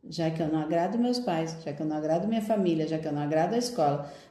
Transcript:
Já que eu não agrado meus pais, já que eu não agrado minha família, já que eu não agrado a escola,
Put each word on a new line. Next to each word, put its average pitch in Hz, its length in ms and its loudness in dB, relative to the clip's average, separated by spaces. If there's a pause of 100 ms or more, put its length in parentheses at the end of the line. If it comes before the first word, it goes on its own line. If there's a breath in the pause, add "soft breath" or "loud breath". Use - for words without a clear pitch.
Já 160 220 -2
que 160 100 -4
eu 160 80 0
não 156 120 0
agrado 170 400 0
meus 247 200 2
pais, 165 460 -2
já 143 80 -6
que 151 80 -8
eu 156 40 -2
não 151 100 -2
agrado 160 320 0
minha 220 140 0
família, 175 460 2
já 156 120 0
que 156 80 -6
eu 151 40 -2
não 147 120 -2
agrado 160 320 2
a - 20 4
escola, 151 540 0 (200 loud breath)